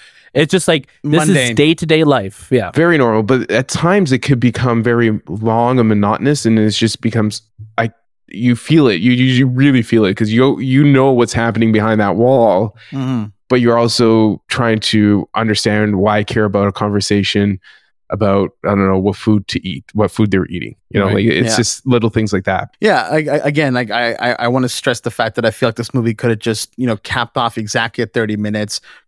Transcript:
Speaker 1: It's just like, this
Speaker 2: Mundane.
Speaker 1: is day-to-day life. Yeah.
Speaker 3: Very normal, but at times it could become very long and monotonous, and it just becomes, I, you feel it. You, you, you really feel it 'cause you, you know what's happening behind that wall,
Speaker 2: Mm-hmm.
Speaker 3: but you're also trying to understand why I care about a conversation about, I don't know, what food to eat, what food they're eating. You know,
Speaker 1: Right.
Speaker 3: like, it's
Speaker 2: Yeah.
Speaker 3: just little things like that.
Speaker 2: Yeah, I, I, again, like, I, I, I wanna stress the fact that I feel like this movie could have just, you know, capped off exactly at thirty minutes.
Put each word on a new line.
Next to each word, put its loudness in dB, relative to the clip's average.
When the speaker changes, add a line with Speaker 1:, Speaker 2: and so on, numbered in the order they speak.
Speaker 1:
It's 0
just 0
like, 0
this 0
Speaker 2:
Mundane. 2
Speaker 1:
is -6
day-to-day 2
life. -2
Yeah. 0
Speaker 3:
Very 2
normal, 2
but 0
at -2
times 0
it 2
could 0
become 0
very 2
long 0
and 4
monotonous, 0
and 2
it 2
just -2
becomes, -2
I, -2
you -2
feel 2
it. 2
You, 2
you, 2
you 2
really 2
feel 2
it 0
'cause -2
you, 2
you 2
know 4
what's 2
happening 0
behind 2
that 0
wall, 2
Speaker 2:
Mm-hmm. -4
Speaker 3:
but 2
you're 4
also 2
trying -2
to 2
understand -2
why 0
I -2
care -2
about 0
a -2
conversation -2
about, 0
I -4
don't 0
know, 0
what -2
food 0
to -8
eat, -10
what -2
food 0
they're 0
eating. -10
You -2
know, 2
Speaker 1:
Right. 0
Speaker 3:
like, 0
it's 0
Speaker 2:
Yeah. 0
Speaker 3:
just -2
little 2
things -2
like -2
that. -4
Speaker 2:
Yeah, 2
I, 0
I, 0
again, 0
like, -4
I, -2
I, -4
I 0
wanna 0
stress -4
the -6
fact -4
that -2
I 0
feel -2
like -4
this -8
movie 0
could -2
have 0
just, -6
you -4
know, -2
capped -6
off -2
exactly -4
at -8
thirty -2
minutes. -6